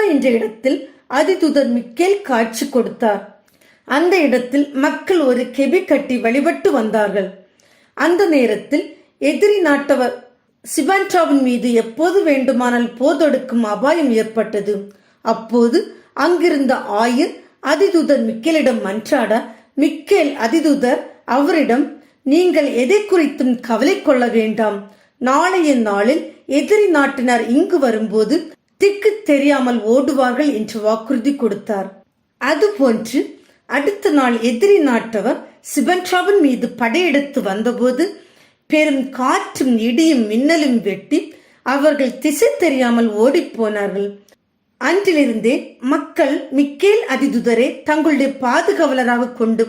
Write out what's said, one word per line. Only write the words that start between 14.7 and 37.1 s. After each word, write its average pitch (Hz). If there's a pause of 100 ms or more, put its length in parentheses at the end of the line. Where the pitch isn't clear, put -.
அப்போது 233 (360)
அங்கிருந்த 294 (220)
ஆயர் 247 (320)
அதிதூதர் 294
மிக்கேலிடம் 240
மன்றாட, 214 (420)
மிக்கேல் 294
அதிதூதர் 254 (240)
அவரிடம், 285 (420)
"நீங்கள் 294
எதை 254
குறித்தும் 285
கவலை 254
கொள்ள 262
வேண்டாம். 220 (420)
நாளைய 311
நாளில் 214 (300)
எதிரி 403
நாட்டினர் 269
இங்கு 330
வரும்போது 220 (420)
திக்கு 403 (100)
தெரியாமல் 262
ஓடுவார்கள்" 262
என்று 214
வாக்குறுதி 226
கொடுத்தார். 196 (500)
அதுபோன்று 269 (480)
அடுத்த 330
நாள் 262
எதிரி 254
நாட்டவர் 233 (300)
சிபன்ட்ராவின் 359
மீது 247
படையெடுத்து 277